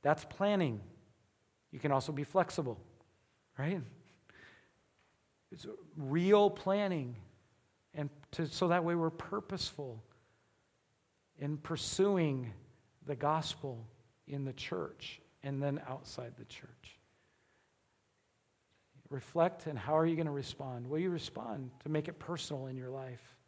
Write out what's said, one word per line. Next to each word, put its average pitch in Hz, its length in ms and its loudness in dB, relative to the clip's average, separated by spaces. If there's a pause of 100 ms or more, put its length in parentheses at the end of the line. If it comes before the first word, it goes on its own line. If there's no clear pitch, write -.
That's 151 240 4
planning. 180 560 2 (880)
You 139 80 -12
can 147 120 2
also 135 200 2
be 147 120 -2
flexible, 147 560 0 (760)
right? 156 280 -2 (1700)
It's 180 160 -14 (280)
real 175 540 6
planning, 190 680 0 (800)
and 147 160 -4 (220)
to, 165 160 0
so 175 220 2
that 175 140 6
way 170 120 2
we're 160 160 2
purposeful 151 920 -6 (1300)
in 147 200 -4
pursuing 156 920 2 (540)
the 143 100 -4
gospel 139 720 -2 (400)
in 139 180 -4
the 135 80 -6
church - 680 -6 (220)
and 139 180 -4
then 143 260 0
outside 127 500 -10
the 120 80 -16
church. - 520 -20 (2250)
Reflect, 165 560 2
and 147 100 -4
how 143 180 0
are 160 120 8
you 165 80 4
gonna 156 160 0
respond? 131 580 -6
Will 151 100 -2
you 180 120 2
respond 127 580 -6 (120)
to - 80 -8
make 151 180 2
it 170 100 -10
personal 151 480 -6
in 131 100 -8
your 127 140 -8
life? 131 460 -12 (120)